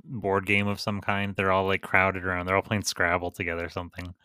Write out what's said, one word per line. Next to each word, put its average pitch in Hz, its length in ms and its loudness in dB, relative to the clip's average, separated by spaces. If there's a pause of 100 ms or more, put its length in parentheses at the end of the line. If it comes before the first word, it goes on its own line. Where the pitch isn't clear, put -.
board 98 420 -2
game 101 220 2
of 101 120 -2
some 101 200 -4
kind. 101 340 -2
They're 95 160 2
all, 95 160 4
like, 95 160 0
crowded 95 420 2
around. 90 220 -2
They're 92 100 2
all 95 60 4
playing 101 220 -2
Scrabble 87 480 0
together 85 340 -4
or - 20 -6
something. 87 460 -10 (100)